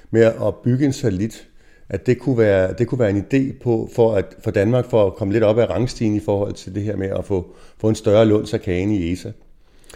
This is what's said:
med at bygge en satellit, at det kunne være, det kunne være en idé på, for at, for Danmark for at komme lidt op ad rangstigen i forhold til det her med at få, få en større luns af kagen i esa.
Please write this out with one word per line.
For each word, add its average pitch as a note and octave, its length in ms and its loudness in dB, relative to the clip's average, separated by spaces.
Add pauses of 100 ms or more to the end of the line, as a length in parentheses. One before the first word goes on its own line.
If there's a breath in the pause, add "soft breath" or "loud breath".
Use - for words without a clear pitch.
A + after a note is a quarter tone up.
(100)
med A2+ 120 4
at G#2+ 320 2 (100)
bygge B2+ 220 2
en C3+ 60 0
satellit, A2 560 -4 (400 soft breath)
at - 180 -8
det - 120 2
kunne C3 200 -2
være, F#2+ 400 4
det A#2+ 80 0
kunne B2+ 120 -4
være A2+ 120 2
en G2 220 -2
idé C3+ 300 -2
på, A2+ 320 -2
for A2+ 200 2
at, F#2+ 240 -2
for - 120 -6
Danmark A2+ 400 0
for G#2+ 160 4
at F#2+ 80 -4
komme G2 180 -4
lidt A2 120 2
op A2 140 2
ad A2+ 120 2
rangstigen A2 440 -2
i G#2+ 60 -2
forhold G2+ 320 -2
til F#2 220 -16
det G2+ 80 -6
her G2+ 140 -6
med F#2+ 120 -4
at F#2+ 160 -6
få, F#2 300 -6 (240 loud breath)
få G#2+ 100 -2
en A2 60 2
større G#2+ 320 4
luns G#2+ 280 2
af A2 60 -4
kagen F#2 300 -2
i F#2 220 -2
esa. F#2 180 -8 (640 loud breath)